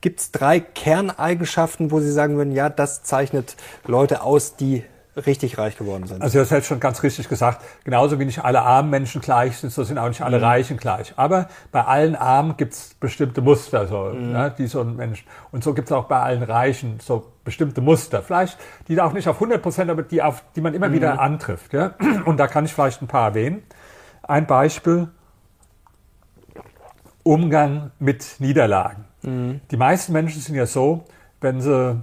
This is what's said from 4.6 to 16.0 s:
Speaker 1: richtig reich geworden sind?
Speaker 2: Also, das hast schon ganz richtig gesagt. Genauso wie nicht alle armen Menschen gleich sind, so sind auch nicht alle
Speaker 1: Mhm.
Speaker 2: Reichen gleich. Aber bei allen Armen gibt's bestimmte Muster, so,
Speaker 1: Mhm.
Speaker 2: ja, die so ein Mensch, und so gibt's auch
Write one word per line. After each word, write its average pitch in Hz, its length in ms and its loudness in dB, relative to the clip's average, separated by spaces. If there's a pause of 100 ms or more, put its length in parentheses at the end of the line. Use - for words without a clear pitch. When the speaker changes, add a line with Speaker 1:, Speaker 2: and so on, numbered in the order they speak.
Speaker 1:
richtig 139 420 -2
reich 107 180 -4
geworden 95 300 -8
sind? 95 160 -10
Speaker 2:
Also, 135 160 2
das 135 140 4
hast 143 140 2
schon 139 120 -4
ganz 127 240 -2
richtig 135 260 -2
gesagt. 120 320 0 (220)
Genauso 135 380 2
wie 135 40 0
nicht 131 200 -6
alle 127 180 4
armen 135 280 4
Menschen 135 300 -2
gleich 123 360 0
sind, 131 160 -8
so 139 100 -4
sind 101 160 -4
auch 117 80 -2
nicht 120 160 -6
alle 123 160 2
Speaker 1:
Mhm. 113 60 2
Speaker 2:
Reichen 123 320 2
gleich. - 400 -6
Aber 180 320 2 (240)
bei 123 120 2
allen 151 300 4
Armen 135 420 2
gibt's - 440 -6
bestimmte 131 400 -2
Muster, 123 480 2
so, 101 260 -4
Speaker 1:
Mhm. 120 180 -6
Speaker 2:
ja, 131 180 0
die 123 180 -6
so 135 120 -4
ein 117 140 -4
Mensch, 117 300 -8 (260)
und 120 140 -6
so 147 100 0
gibt's 127 160 -6
auch 135 140 0